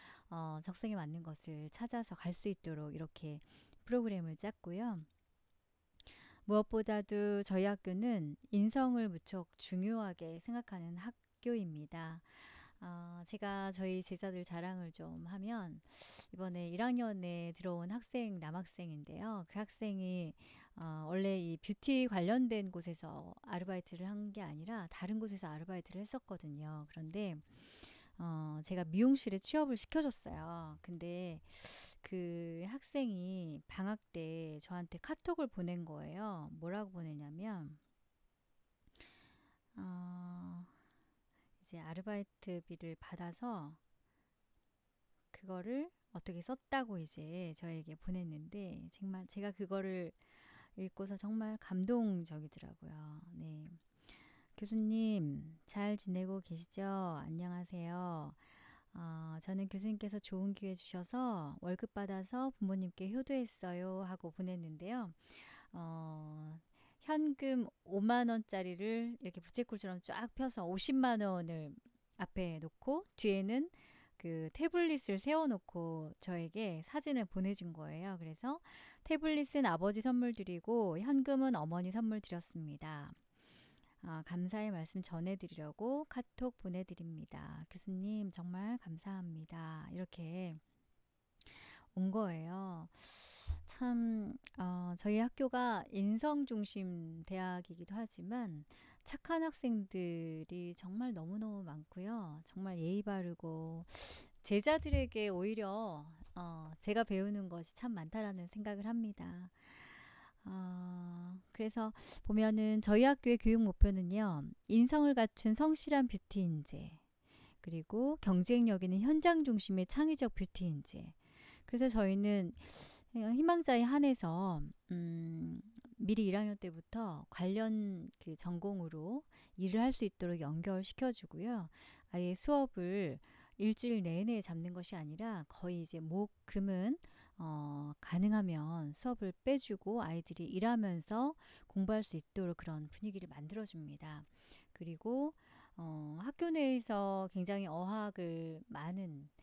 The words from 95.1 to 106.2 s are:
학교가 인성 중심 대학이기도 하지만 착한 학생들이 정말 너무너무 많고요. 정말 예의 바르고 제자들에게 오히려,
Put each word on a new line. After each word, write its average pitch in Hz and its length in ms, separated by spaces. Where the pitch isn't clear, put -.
학교가 247 720
인성 226 540
중심 180 800
대학이기도 180 680
하지만 202 720
착한 320 400
학생들이 175 1300
정말 220 380
너무너무 196 500
많고요. 165 800
정말 185 320
예의 175 260
바르고 165 800
제자들에게 254 840
오히려, 196 760